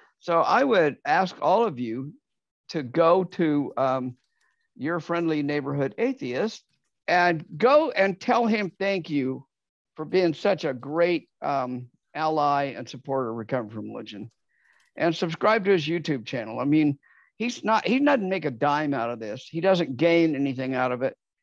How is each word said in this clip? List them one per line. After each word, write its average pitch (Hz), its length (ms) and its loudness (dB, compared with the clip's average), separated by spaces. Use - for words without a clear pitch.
So 170 220 0
I 240 220 2
would 180 420 2
ask 175 360 2
all 190 240 4
of 143 140 -4
you 123 340 -6
to 151 140 -4
go 170 400 4
to, 151 540 0
um, 127 400 -2
your 160 240 -4
friendly 160 420 0
neighborhood 143 560 -2
atheist 220 680 -2
and 175 360 2
go 277 340 4
and 196 300 0
tell 240 260 2
him 208 320 0
thank 190 320 -2
you 131 360 -2
for 156 100 -10
being 180 280 2
such 196 320 -2
a 139 80 -2
great, 156 560 0
um, 127 460 -4
ally 147 640 0
and 123 120 -12
supporter 135 420 -4
of 117 60 -6
Recover 113 340 -6
from 110 200 -10
Religion. 110 420 -14
And 165 200 0
subscribe 190 500 0
to 202 60 4
his 165 140 2
YouTube 151 400 -4
channel. 117 340 -8
I 127 60 -2
mean, 147 320 4
he's 233 260 -6
not, 220 240 0
he 254 120 2
doesn't 277 300 2
make 180 160 -2
a 147 60 -2
dime 143 440 0
out 117 160 -2
of 113 80 -8
this. 110 300 -10
He 160 120 -6
doesn't 175 360 2
gain 165 380 4
anything 131 380 -2
out 127 180 0
of 123 120 -2
it. - 120 -2